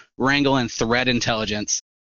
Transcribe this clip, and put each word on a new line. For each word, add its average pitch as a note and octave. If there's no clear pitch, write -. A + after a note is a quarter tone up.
wrangle C3+
in A#2+
threat B2
intelligence. A2